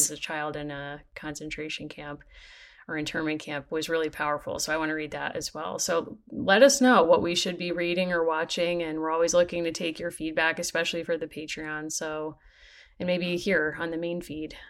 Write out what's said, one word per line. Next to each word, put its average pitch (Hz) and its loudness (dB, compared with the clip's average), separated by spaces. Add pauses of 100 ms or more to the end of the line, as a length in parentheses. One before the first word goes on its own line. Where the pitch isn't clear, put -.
(120)
as 151 -10
a - -16
child 151 -4
in 147 -6
a 143 -8 (160)
concentration 156 -8
camp 147 -12 (720)
or 156 -4
internment 156 -2
camp 147 -8
was 160 -2
really 160 0
powerful. 147 -2
So 156 -2
I 160 2
wanna 156 0
read 151 -6
that 143 -8
as 156 -6
well. 170 -6
So - -2 (120)
let 196 4
us 269 10
know 247 8
what 170 8
we 175 0
should 175 -2
be 175 -4
reading 175 0
or 170 2
watching. 170 0
And 156 -4
we're 160 0
always 165 4
looking 175 4
to 165 -2
take 160 -4
your 170 -6
feedback, 160 0
especially 170 -2
for 170 0
the 160 -4
Patreon. 156 -8
So, 156 -6 (640)
and 180 -4
maybe 180 0
here 156 2
on 165 -4
the 165 -4
main 170 -4
feed. 151 -10 (140)